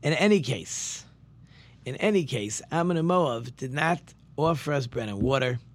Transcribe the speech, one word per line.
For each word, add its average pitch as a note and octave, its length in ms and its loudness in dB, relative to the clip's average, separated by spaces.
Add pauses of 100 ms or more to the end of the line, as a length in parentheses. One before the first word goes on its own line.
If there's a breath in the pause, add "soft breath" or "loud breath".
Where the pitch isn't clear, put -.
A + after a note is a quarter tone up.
In - 100 2
any F#3+ 280 4
case, - 640 -6 (800 loud breath)
in C3 120 -8
any G3+ 280 2
case, A2 460 -6
Ammon E3+ 280 0
and E3 100 0
Moab B2+ 480 0
did C3 160 -8
not D#3+ 280 0 (360)
offer D3 360 0
us C#3 140 0
bread A#2 220 -6
and G2+ 120 -6
water. B2+ 380 2 (160)